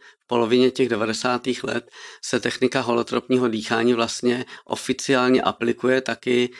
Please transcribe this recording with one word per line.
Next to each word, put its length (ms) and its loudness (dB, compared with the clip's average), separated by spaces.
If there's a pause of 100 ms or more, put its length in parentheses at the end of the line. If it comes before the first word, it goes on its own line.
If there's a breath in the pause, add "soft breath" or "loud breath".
(240 loud breath)
v 40 -20
polovině 440 4
těch 180 0
devadesátých 760 -2
let, 260 -6 (340 loud breath)
se 160 0
technika 420 -2
holotropního 640 0
dýchání 460 0
vlastně 520 -2 (200 loud breath)
oficiálně 760 0
aplikuje 600 0
taky 480 0 (100)